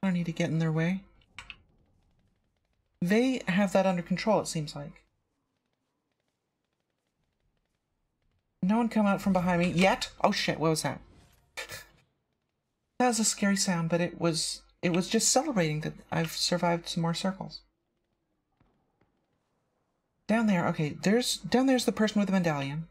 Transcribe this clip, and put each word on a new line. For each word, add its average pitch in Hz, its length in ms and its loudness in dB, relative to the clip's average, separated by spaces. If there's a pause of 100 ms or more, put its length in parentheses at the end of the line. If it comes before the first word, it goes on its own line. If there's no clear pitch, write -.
I 196 60 -2
don't 185 60 2
need 175 140 0
to 170 40 -4
get 160 180 -2
in 160 100 0
their 160 120 0
way. 170 320 0 (2000)
They 240 480 2
have 185 240 2
that 190 120 4
under 180 160 0
control, 180 380 0
it - 80 -4
seems 147 300 -6
like. 143 260 -14 (3500)
No 196 140 2
one 233 100 2
come 220 180 2
out 196 160 2
from 196 120 2
behind 180 280 2
me 180 100 2
yet. 190 380 2 (140)
Oh 202 80 4
shit, - 260 -2
what 160 120 0
was 156 140 0
that? - 180 -4 (2000)
That 247 100 4
was 226 120 0
a 220 60 2
scary 196 320 0
sound, 170 320 0
but 170 100 2
it - 220 -4
was, 160 400 -2 (200)
it 175 120 2
was 180 160 0
just 226 200 2
celebrating 190 520 0
that 151 140 -8 (140)
I've 165 220 -2
survived 170 560 -2
some - 140 -4
more 165 120 0
circles. - 460 -6 (2750)
Down 220 180 2
there, 180 220 2
okay, 156 340 -4
there's, 226 320 0
down 240 300 0
there's 254 200 2
the 233 60 0
person 214 280 0
with 196 100 0
the 190 40 0
medallion. 156 580 -2